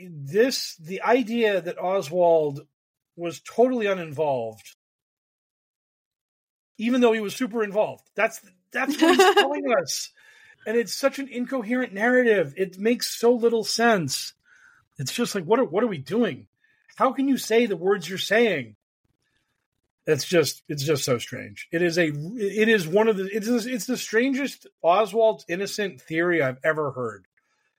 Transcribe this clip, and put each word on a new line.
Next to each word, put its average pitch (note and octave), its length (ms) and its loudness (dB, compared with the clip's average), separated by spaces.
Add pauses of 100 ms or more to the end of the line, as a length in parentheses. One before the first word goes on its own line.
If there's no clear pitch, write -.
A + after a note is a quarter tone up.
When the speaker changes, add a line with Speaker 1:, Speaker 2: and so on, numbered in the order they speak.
Speaker 1:
this, E3+ 680 -2
the E3+ 240 -12
idea A3 580 2
that E3 180 -6
Oswald E3+ 880 2 (520)
was E3+ 240 -10
totally A#3+ 440 2
uninvolved, D3 920 -4 (2000)
even A#3+ 240 0
though A#3+ 100 6
he A3+ 80 0
was G3+ 160 -8
super A3+ 300 -4
involved. G3 500 -4
That's, G#3+ 240 -2 (320)
that's C4+ 300 -4
what E4 160 6
he's F#4 180 8
Speaker 2:
<laughs> - 0 -
Speaker 1:
telling C#4+ 300 2 (160)
us. - 280 -6 (560)
And A3 120 -2
it's A#3 160 -2
such C#4 260 -2
an C4+ 80 -8
incoherent B3 640 -4
narrative. G#3+ 640 2
It F#3 240 -4
makes A#3 300 0
so A#3 240 2
little A3+ 320 0
sense. G#3 680 0 (640)
It's C3+ 160 -6
just A#3+ 220 -2
like, F#3+ 80 -4
what G#3 160 2
are, B3 60 2
what F3+ 180 0
are B3 40 4
we G3 100 -4
doing? D3+ 500 -2 (480)
How B3+ 160 2
can C4+ 160 -2
you C4 100 2
say A#3 280 2
the G3+ 100 -2
words F3 320 0
you're F#3 100 -8
saying? F3+ 600 0 (1300)
It's D3+ 160 2
just, E3 460 0
it's C#3+ 160 -6
just D3 180 0
so B2 140 0
strange. G#2 560 -14
It E3+ 80 -2
is E3+ 160 0
a, F3 80 4
it G3 640 -2
is G3+ 180 2
one G#3 220 2
of G#3+ 80 2
the, F#3+ 80 -4
it G3+ 180 -4
is, A3+ 220 0
it's B3+ 200 -6
the B3 120 -4
strangest B3+ 680 -2 (160)
Oswald's G#3 680 2
innocent F#3 500 -6
theory E3 420 0
I've C3 220 -2
ever D#3 280 0
heard. G#2+ 360 -8 (520)